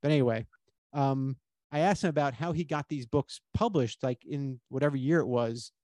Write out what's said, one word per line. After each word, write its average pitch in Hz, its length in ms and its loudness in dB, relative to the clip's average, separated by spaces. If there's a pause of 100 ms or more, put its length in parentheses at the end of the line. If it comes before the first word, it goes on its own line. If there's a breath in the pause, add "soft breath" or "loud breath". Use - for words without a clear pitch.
But 147 100 2
anyway, 120 340 2 (460)
um, 135 440 0 (360)
I 147 80 0
asked 185 240 2
him 180 60 2
about 143 240 2
how 165 180 -4
he 160 100 -2
got 147 260 -4
these 135 180 -6
books - 340 -2 (120)
published, 170 520 0
like, 127 200 -4
in 139 440 -6
whatever 139 280 0
year 139 220 2
it 147 80 2
was. 120 460 -2 (120)